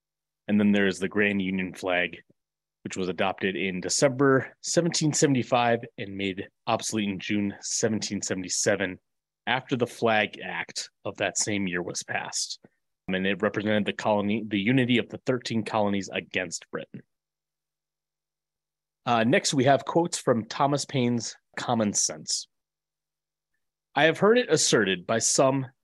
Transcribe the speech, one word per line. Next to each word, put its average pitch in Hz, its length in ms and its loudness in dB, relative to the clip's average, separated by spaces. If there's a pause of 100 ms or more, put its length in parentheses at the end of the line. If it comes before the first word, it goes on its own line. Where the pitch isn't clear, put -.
(480)
And 104 120 4
then 104 120 6
there 101 140 4
is 90 120 0
the 90 100 -4
Grand 101 320 2
Union 92 320 -4
flag, 87 460 -2 (680)
which - 120 -10
was 92 120 -4
adopted 95 480 -2
in 92 240 -4
December 135 800 2
seventeen 165 520 0
seventy-five 123 680 2 (180)
and 101 180 -10
made 98 300 -4 (200)
obsolete 110 420 -2
in 95 100 -4
June 101 420 -2
seventeen 104 600 -2
seventy-seven, 92 800 -2 (480)
after 127 300 -2
the 117 100 0
Flag 107 580 0
Act 90 460 -10 (140)
of 101 120 -10
that 95 220 -2
same 101 280 -2
year 90 160 -2
was 92 200 -8
passed. - 580 -8 (480)
And 95 180 0
it 98 160 0
represented 107 420 0
the 101 80 -2
colony, 107 540 0
the 104 140 -2
unity 123 380 2
of 104 100 -2
the - 180 -12
thirteen 117 380 -2
colonies 101 480 -2
against 92 580 -6
Britain. - 320 -12 (2000)
Uh, 117 180 4
next, 165 300 2
we 131 100 4
have 139 200 6
quotes 170 340 0
from 117 260 2
Thomas 143 400 0
Paine's 120 520 -2 (200)
Common 113 360 0
Sense. - 560 -4 (1500)
"I 143 100 4
have 160 140 4
heard 214 200 6
it 240 120 0
asserted 101 560 4
by 113 120 0
some 135 480 2 (180)